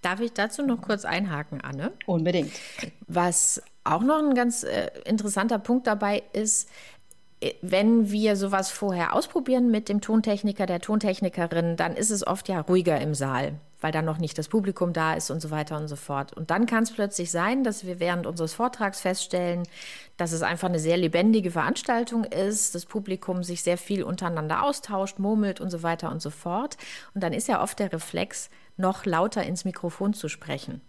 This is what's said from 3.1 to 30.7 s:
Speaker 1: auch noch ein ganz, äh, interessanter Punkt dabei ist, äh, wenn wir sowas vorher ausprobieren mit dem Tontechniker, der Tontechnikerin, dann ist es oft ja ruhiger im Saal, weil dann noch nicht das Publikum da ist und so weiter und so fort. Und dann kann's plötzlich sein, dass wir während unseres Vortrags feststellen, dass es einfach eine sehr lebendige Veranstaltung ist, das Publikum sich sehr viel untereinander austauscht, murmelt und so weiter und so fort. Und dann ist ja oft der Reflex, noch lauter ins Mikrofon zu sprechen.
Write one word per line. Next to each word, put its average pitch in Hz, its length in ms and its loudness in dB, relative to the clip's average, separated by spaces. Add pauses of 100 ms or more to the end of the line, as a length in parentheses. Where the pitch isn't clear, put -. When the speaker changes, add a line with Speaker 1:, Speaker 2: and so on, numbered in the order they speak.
Speaker 1:
auch 165 200 2
noch 302 160 4
ein 294 160 4
ganz, 240 280 2
äh, - 260 -2 (160)
interessanter 208 540 2
Punkt 247 280 2
dabei 208 360 0 (100)
ist, - 360 0 (720)
äh, - 200 -2
wenn 202 500 4
wir 214 240 4
sowas 196 340 0
vorher 180 460 0
ausprobieren 254 560 2
mit 214 180 2
dem 208 120 2
Tontechniker, 208 680 2
der 175 140 0
Tontechnikerin, 175 920 2
dann 170 200 0
ist 214 160 2
es 196 140 0
oft - 220 -2
ja 180 140 0
ruhiger 170 400 4
im 151 140 0
Saal, 135 380 -2 (280)
weil 156 100 0
dann 160 140 0
noch 156 140 -2
nicht 160 180 -4
das 156 120 -4
Publikum 190 440 0
da 160 220 2
ist 160 160 -4
und 165 100 -4
so 156 80 -8
weiter 151 280 -2
und 151 100 -6
so 147 80 -8
fort. 139 360 -4
Und 160 200 -4
dann 214 160 4
kann's 226 240 2
plötzlich 202 400 -2
sein, 214 320 2
dass 214 220 -2
wir 180 140 -6
während 175 280 0
unseres 165 260 -4
Vortrags 220 480 -2
feststellen, 175 640 0 (540)
dass 170 140 -2
es 160 120 -2
einfach 175 260 0
eine 170 100 2
sehr 160 180 4
lebendige 185 540 4
Veranstaltung 233 720 0
ist, 202 520 -2
das 175 100 -6
Publikum 190 580 -4
sich 175 200 -6
sehr 175 160 2
viel 202 240 -2
untereinander 170 600 -2
austauscht, 202 560 -2
murmelt 202 400 0
und 185 120 -6
so 170 120 -6
weiter 165 280 -2
und 160 100 -6
so 151 80 -6
fort. 190 480 -4 (380)
Und 190 80 -2
dann 170 100 0
ist 226 140 -2
ja 226 160 2
oft - 160 -4
der 196 120 0
Reflex, - 580 -6 (300)
noch 185 280 0
lauter 185 360 2
ins 180 220 -4
Mikrofon 190 480 -2
zu 156 160 -6
sprechen. - 600 -8